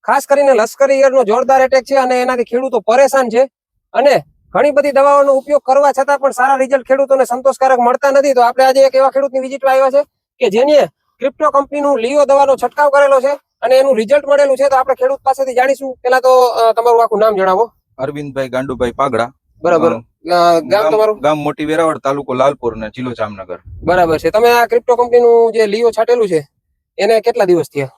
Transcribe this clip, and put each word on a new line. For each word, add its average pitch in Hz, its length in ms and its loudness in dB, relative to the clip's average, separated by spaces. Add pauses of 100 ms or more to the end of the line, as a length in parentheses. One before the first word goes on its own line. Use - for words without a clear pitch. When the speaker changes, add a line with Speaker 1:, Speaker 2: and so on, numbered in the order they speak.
Speaker 1:
ખાસ 262 240 -2
કરીને 277 280 2
લશ્કરી 254 400 0
ઈયળનો 269 300 2
જોરદાર 247 360 0
એટેક 262 240 0
છે 277 100 -4
અને 254 280 0
એનાથી 247 220 -4
ખેડૂતો 247 360 -4
પરેશાન 262 480 0
છે 247 220 0 (420)
અને 233 320 0 (260)
ઘણી 269 200 0
બધી 285 220 -2
દવાઓનો 277 400 2
ઉપયોગ 269 300 -2
કરવા 277 300 2
છતાં 277 260 -2
પણ 269 120 -2
સારા 262 260 0
રિઝલ્ટ 262 320 -2
ખેડૂતોને 269 360 0
સંતોષકારક 262 540 0
મળતા 254 320 0
નથી. 277 240 2
તો 247 60 2
આપણે 247 240 2
આજે 262 160 2
એક 269 140 4
એવા 262 160 2
ખેડૂતની 269 300 -4
વિઝિટ 269 240 -8
આવ્યા 262 260 2
છે 277 120 0 (360)
કે 226 120 0
જેને 262 360 2 (320)
ક્રિપ્ટો 285 320 -4
કંપનીનું 285 480 -2
લિયો 277 260 0
દવાનો 277 320 2
છંટકાવ 285 340 -2
કરેલો 277 300 2
છે 285 180 -2 (240)
અને 254 160 2
એનું 269 180 2
રિઝલ્ટ 269 300 0
મળેલું 277 300 2
છે. 277 120 0
તો 262 80 0
આપણે 262 180 0
ખેડૂત 262 240 -2
પાસેથી 262 360 -4
જાણીશું. 262 480 -2
પહેલા 254 180 0
તો, 254 260 4
અ, 226 260 0
તમારું 233 300 2
આખું 220 160 -2
નામ 214 180 0
જણાવો. 190 360 -2 (260)
Speaker 2:
અરવિંદભાઈ 139 500 -8
ગાંડુભાઈ 127 440 -6
પાગડા. 123 400 -4 (300)
Speaker 1:
બરાબર. 160 300 0
Speaker 2:
અ, - 20 -4
Speaker 1:
અ, 170 680 -2
ગામ 151 80 -14
Speaker 2:
ગામ, 208 220 0
Speaker 1:
તમારું? 214 300 0
Speaker 2:
ગામ 151 180 0
મોટી 147 260 -6
વેરાવળ, 156 340 -2
તાલુકો 135 360 -6
લાલપુર 123 420 -2
ને 110 120 -12
જિલ્લો 127 240 -12
જામનગર. 101 460 -10 (240)
Speaker 1:
બરાબર 165 360 0
છે. 160 120 -4
તમે 233 220 2
આ 240 140 2
ક્રિપ્ટો 233 300 -2
કંપનીનું 233 560 2
જે 220 140 0
લિયો 226 240 0
છાંટેલું 226 380 -2
છે 156 200 -4 (500)
એને 214 220 0
કેટલા 233 240 -2
દિવસ 175 300 0
થયા? 135 240 -6